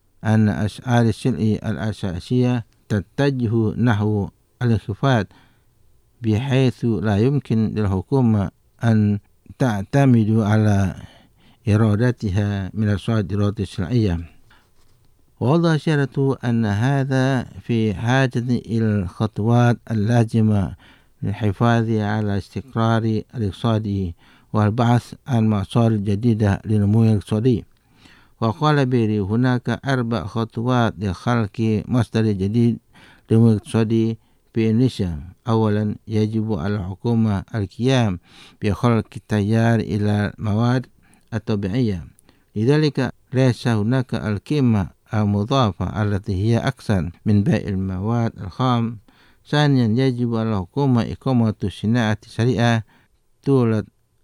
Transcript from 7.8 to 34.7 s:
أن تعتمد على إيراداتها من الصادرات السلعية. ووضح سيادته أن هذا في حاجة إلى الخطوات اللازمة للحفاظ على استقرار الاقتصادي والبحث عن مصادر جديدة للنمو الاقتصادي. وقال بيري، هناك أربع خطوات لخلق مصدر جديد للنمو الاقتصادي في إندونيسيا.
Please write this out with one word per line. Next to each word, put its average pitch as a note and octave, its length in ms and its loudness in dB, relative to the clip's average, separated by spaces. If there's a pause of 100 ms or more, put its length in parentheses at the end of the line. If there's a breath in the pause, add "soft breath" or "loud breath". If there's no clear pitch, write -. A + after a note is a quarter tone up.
أن G#2+ 360 2 (400)
تعتمد A#2 720 2
على G#2+ 640 2 (720 loud breath)
إيراداتها G#2 1080 0
من G#2+ 160 0
الصادرات G#2 720 -2
السلعية. G2 600 -2 (1200 soft breath)
ووضح D#3+ 360 2
سيادته C#3 680 -2
أن A#2 220 0
هذا C3 800 0
في A2 500 -2
حاجة B2 460 0 (100)
إلى A2+ 360 -2
الخطوات A2 920 0 (120)
اللازمة A2 840 2 (480 soft breath)
للحفاظ A2 680 0
على G#2+ 460 -2
استقرار A2+ 840 -2 (140)
الاقتصادي G#2 800 -2 (380 soft breath)
والبحث A2+ 600 0 (140)
عن A2+ 220 2
مصادر A2+ 460 0
جديدة G#2 680 0
للنمو G#2+ 380 2
الاقتصادي. A2 600 0 (760 soft breath)
وقال C#3 440 0
بيري، A#2 340 0
هناك A#2+ 500 0 (160)
أربع A#2+ 400 -2
خطوات A2+ 720 -2
لخلق A2 880 -2
مصدر A2 440 0
جديد G#2+ 460 0 (540 loud breath)
للنمو A2+ 200 6
الاقتصادي A2+ 680 0 (360)
في A2+ 160 0
إندونيسيا. G#2+ 540 0 (240)